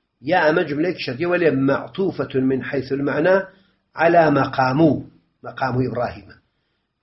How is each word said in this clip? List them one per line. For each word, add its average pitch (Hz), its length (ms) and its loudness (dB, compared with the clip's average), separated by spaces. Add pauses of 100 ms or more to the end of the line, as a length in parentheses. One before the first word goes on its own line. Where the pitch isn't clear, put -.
(220)
يا 156 280 2
أما 175 140 2
جملة 151 340 -2
شرطية 135 280 -6
ولي 175 260 2
معطوفة 139 880 -2
من 131 240 0
حيث 131 280 -6
المعنى 147 520 0 (520)
على 165 360 4
مقام، 135 720 2 (400)
مقام 127 320 -6 (160)
إبراهيم. 107 360 -6 (760)